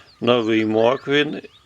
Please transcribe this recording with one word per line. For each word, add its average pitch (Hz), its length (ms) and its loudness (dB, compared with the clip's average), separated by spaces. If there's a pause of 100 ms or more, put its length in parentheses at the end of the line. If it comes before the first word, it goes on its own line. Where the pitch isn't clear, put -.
(200)
Новий 113 460 0
Моквін 139 720 0 (260)